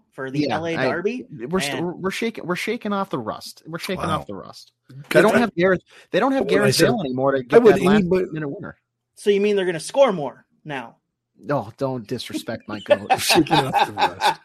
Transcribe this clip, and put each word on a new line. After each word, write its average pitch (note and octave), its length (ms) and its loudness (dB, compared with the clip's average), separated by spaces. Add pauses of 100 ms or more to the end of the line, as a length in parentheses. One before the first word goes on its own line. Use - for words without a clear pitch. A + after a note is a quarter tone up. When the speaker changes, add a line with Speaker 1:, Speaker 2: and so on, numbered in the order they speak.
(120)
Speaker 1:
For C3 180 -10
the C3+ 100 -2
Speaker 2:
Yeah, C3+ 180 -2
Speaker 1:
L E3 100 -6
A E3 80 -4
Speaker 2:
I, C3 140 0
Speaker 1:
Derby? G3 420 -4
Speaker 2:
we're D3 300 -6
st-, C#3+ 140 -4
Speaker 1:
Man. E3 100 -4
Speaker 2:
we're, F3 80 -6
we're F#3 180 -6
shaking, - 340 -6
we're F3 120 -4
shaking A3 340 -6
off G3 180 -4
the - 100 -4
rust. - 460 -10
We're D#3+ 140 -10
shaking F3 280 -6
Speaker 3:
Wow. D#3 120 -2
Speaker 2:
off C#3+ 80 -12
the G2+ 80 -12
rust. - 380 -18 (160)
Speaker 3:
Good. C3+ 220 -20
Speaker 2:
They D#3 100 6
don't G#3+ 160 4
have A#3 180 0
Gareth, F3+ 240 2 (320)
they E3+ 80 0
don't C4 140 2
have C4+ 80 2
Speaker 3:
What - 100 -2
would F#3+ 60 4
I - 60 2
Speaker 2:
Gareth G3+ 120 4
Speaker 3:
say? E3 120 4
Speaker 2:
Bale A#3 120 0
anymore C3 320 0
to C3+ 60 0
Speaker 3:
I C3 60 -2
Speaker 2:
get A#3 200 6
Speaker 3:
would G#3 120 8
Speaker 2:
that - 60 -2
last F#3+ 200 4
Speaker 3:
anybody F#3 320 0
Speaker 2:
minute D3+ 160 -8
winner. C#3+ 260 -14 (400)
Speaker 1:
So - 140 0
you G3+ 100 4
mean G#3 160 2
they're F#3+ 120 0
gonna E3+ 120 -4
score C4 320 2
more C#3+ 340 -8 (200)
now? C3 320 -10 (420)
Speaker 2:
No, B2 380 -4
don't C3 280 -4
disrespect A#2+ 640 -10
my G#2+ 120 -10
Speaker 3:
<laughs> G2 60 -18
Speaker 2:
coach. - 360 0
Speaker 3:
Shaking F#3 380 2
off G3+ 280 0
the A2 60 -12
rust. - 520 -2